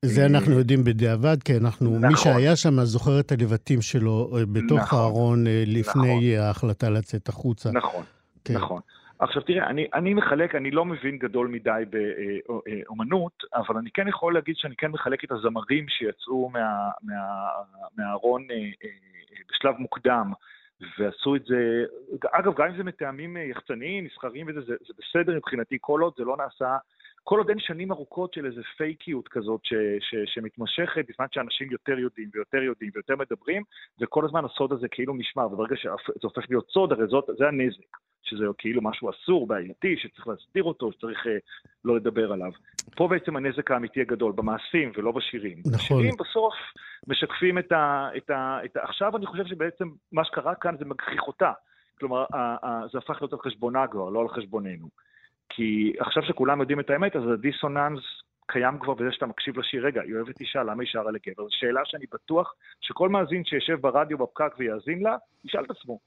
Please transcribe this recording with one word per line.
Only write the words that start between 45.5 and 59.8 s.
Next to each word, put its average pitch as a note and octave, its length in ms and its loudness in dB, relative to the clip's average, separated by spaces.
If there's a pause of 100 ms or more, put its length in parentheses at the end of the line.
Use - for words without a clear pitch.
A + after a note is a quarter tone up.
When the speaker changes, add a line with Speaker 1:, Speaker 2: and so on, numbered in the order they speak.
Speaker 1:
נכון. C3+ 160 0
Speaker 2:
השירים A#2 440 4
בסוף A3 340 0 (540)
משקפים F3 500 0
את F3+ 140 -2
ה-, C#3+ 460 2
את - 120 -14
ה-, C3 360 -2
את - 120 -8
ה-, - 60 -4
עכשיו G3+ 340 -2
אני G3+ 80 -4
חושב F#3 200 -4
שבעצם E3+ 440 -4 (220)
מה D#3+ 140 2
שקרה D#3 300 -4
כאן E3+ 240 -4
זה D3 60 -8
מגחיך - 420 -6
אותה. - 240 0 (480)
כלומר, C3 340 -2
ה-, A#2+ 340 -4
ה-, A2+ 240 -6
זה - 60 -6
הפך - 240 -6
להיות C#3+ 120 -6
על B2 60 -10
חשבונה A#2+ 480 -2
כבר, G2+ 220 -6
לא G#2+ 120 0
על A#2 60 0
חשבוננו. G2 600 -8 (680)
כי G#2+ 440 2
עכשיו D3+ 240 0
שכולם C#3+ 360 0
יודעים C#3 200 0
את C#3+ 100 -6
האמת, F3 260 2
אז C3+ 80 -2 (100)
הדיסוננס C#3+ 640 -2 (480)
קיים C3 320 0
כבר C3+ 140 -2
בזה A#2+ 180 -2
שאתה C3 140 -4
מקשיב A#2+ 340 -6
לשיר, B2 260 -4